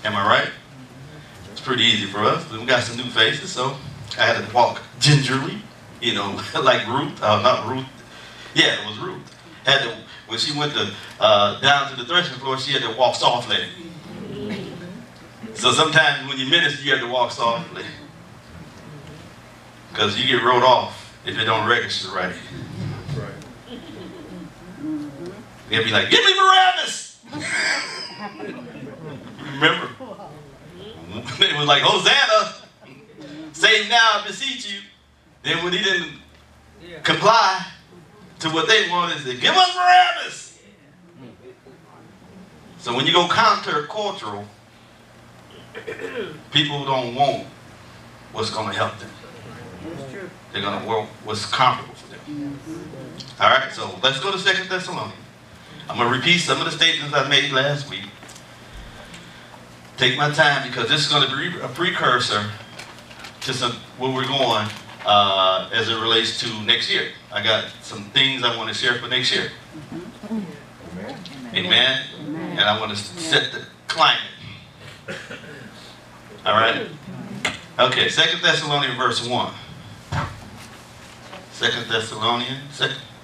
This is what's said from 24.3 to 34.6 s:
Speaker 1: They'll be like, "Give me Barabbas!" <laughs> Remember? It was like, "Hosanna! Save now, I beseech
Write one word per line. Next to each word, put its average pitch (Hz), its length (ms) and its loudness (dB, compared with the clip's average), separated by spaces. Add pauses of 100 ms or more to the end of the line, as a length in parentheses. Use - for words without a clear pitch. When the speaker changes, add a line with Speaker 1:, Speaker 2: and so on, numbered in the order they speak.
Speaker 1:
They'll 113 140 0
be 110 80 0
like, 101 180 2
"Give - 160 6
me 370 80 6
Barabbas!" 381 880 4 (120)
<laughs> - 0 - (2250)
Remember? 165 280 2 (1500)
It - 180 6
was 147 100 2
like, 143 160 6
"Hosanna! 214 720 4 (960)
Save 208 380 4
now, 226 320 6
I 202 60 -8
beseech 262 440 -8